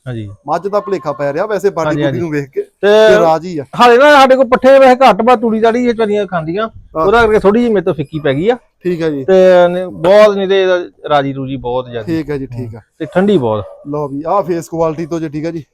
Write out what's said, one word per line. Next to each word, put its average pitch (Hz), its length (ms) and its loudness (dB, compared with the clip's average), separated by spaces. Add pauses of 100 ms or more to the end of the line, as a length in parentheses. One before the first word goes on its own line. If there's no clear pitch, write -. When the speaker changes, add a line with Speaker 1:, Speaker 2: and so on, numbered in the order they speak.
Speaker 1:
ਹਾਂਜੀ। 110 240 -10 (160)
Speaker 2:
ਮੱਝ 156 220 -4
ਦਾ 202 120 -4
ਭੁਲੇਖਾ 180 320 -6
ਪੈ 143 200 -6
ਰਿਹਾ, 170 140 -4
ਵੈਸੇ 202 240 -2
ਬਾਡੀ 165 160 -4
Speaker 1:
ਹਾਂਜੀ, 151 100 -2
Speaker 2:
ਬੂਡੀ 147 100 -2
Speaker 1:
ਹਾਂਜੀ। 135 140 -4
Speaker 2:
ਨੂੰ 170 100 -6
ਵੇਖ 143 200 -6
ਕੇ - 120 -8
Speaker 1:
ਤੇ - 60 -10 (120)
Speaker 2:
ਤੇ 214 380 4
ਰਾਜੀ 165 400 -2
ਆ। 135 60 -8 (160)
Speaker 1:
ਹਾਲੇ 240 180 6
ਨਾ 294 140 6
ਸਾਡੇ 269 240 6
ਕੋਲ 262 120 2
ਪੱਠੇ 254 300 4
ਵੈਸੇ 262 180 6
ਘੱਟ 240 260 4
ਵਾ, 247 140 4
ਤੂੜੀ 220 240 -2
ਤਾੜੀ 226 260 0
ਇਹ 233 80 0
ਚਰੀਆਂ 208 320 -2
ਖਾਂਦੀਆਂ। 180 420 -6 (280)
Speaker 2:
ਹਾਂ। 160 100 0
Speaker 1:
ਉਹਦਾ 226 200 2
ਕਰਕੇ 214 120 2
ਥੋੜੀ 202 220 2
ਜਿਹੀ 240 120 0
ਮੇਰੇ 190 120 0
ਤੋਂ 175 100 -2
ਫਿੱਕੀ 147 260 -8
ਪੈ 143 140 0
ਗਈ 160 140 -4
ਆ। 247 80 2 (280)
Speaker 2:
ਠੀਕ 180 180 -4
ਆ 160 80 -2
ਜੀ। 139 140 -6
Speaker 1:
ਤੇ 185 440 4
ਨੇ-, 180 220 -8
ਬਹੁਤ 202 460 4
ਨਹੀਂ 196 120 -4
ਤੇ 196 140 2
ਇਹਦਾ 185 160 0 (300)
ਰਾਜੀ 143 240 0
ਰੂਜੀ 135 240 -8
ਬਹੁਤ 123 340 -6
ਜ਼ਿਆਦਾ। 117 160 -10
Speaker 2:
ਠੀਕ 160 240 -6
ਆ 147 60 -6
ਜੀ, 135 100 -8
ਠੀਕ 120 280 -12
ਆ। 113 60 -20 (180)
Speaker 1:
ਤੇ 160 160 -12
ਠੰਡੀ 196 240 2
ਬਹੁਤ। 107 260 -2 (240)
Speaker 2:
ਲਓ 147 200 -6
ਵੀ 139 180 -10
ਆਹ 190 160 0
ਫੇਸ 165 260 -6
ਕੁਆਲਿਟੀ 165 380 -4
ਤੋਂ 165 140 -6
ਜੇ, 160 80 -6
ਠੀਕ 151 180 -8
ਆ 170 40 -6
ਜੀ। 165 240 -10